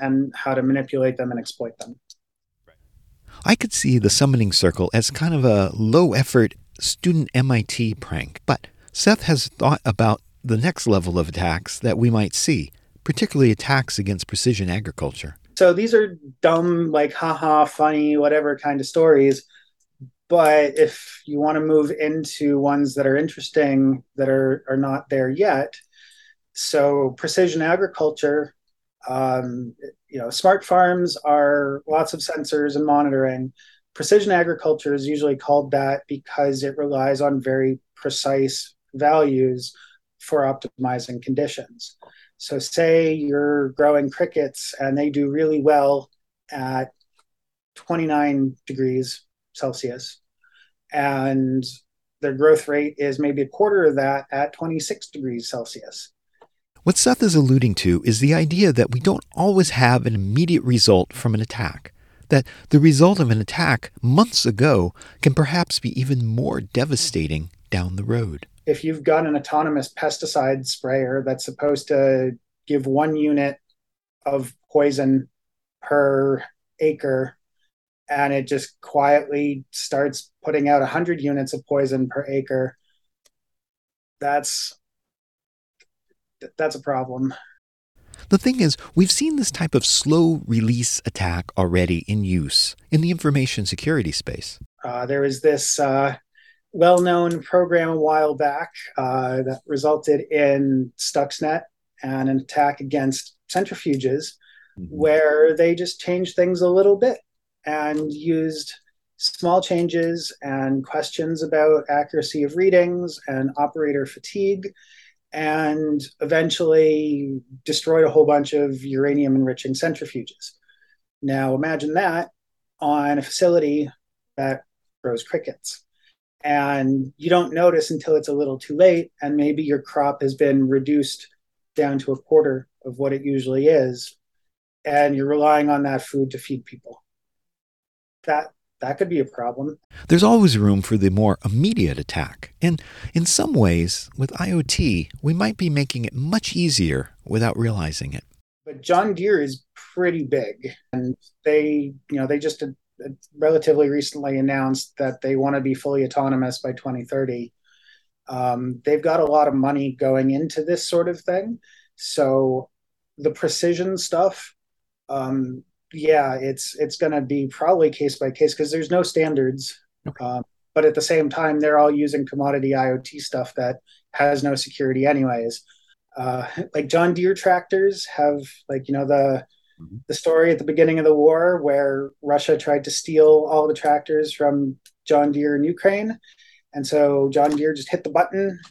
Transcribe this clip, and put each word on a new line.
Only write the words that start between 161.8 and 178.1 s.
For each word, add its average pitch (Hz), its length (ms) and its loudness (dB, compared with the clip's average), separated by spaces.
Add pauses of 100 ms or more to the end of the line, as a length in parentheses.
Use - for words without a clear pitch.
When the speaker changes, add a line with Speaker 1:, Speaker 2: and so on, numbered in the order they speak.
Speaker 1:
So 131 720 -2 (480)
the 151 140 -2
precision 175 640 -2
stuff, - 560 -2 (560)
um, 131 520 -6 (300)
yeah, 151 480 2
it's, 135 380 -6
it's 151 180 -4
gonna 151 240 0
be 139 280 -2
probably 160 420 2
case 147 280 -4
by 135 120 -2
case 143 240 2
'cause 151 180 -4
there's 160 180 -4
no 180 120 2
standards. 135 760 -2 (300)
Speaker 2:
Okay. - 160 -12
Speaker 1:
Um, 123 180 -6 (320)
but 156 120 4
at 156 80 4
the 156 80 0
same 156 260 2
time, 151 320 -2
they're 151 180 4
all 147 120 6
using 147 360 -2
commodity 139 480 -2
I 131 180 0
O 131 60 -2
T 139 220 -14
stuff 127 360 -8
that 127 200 -4 (380)
has 143 280 2
no 143 120 0
security 131 500 -4
anyways. 127 580 0 (540)
Uh, 127 320 -6 (260)
like 147 140 -4
John 170 240 2
Deere 180 220 0
tractors 190 720 0
have, 147 340 0 (300)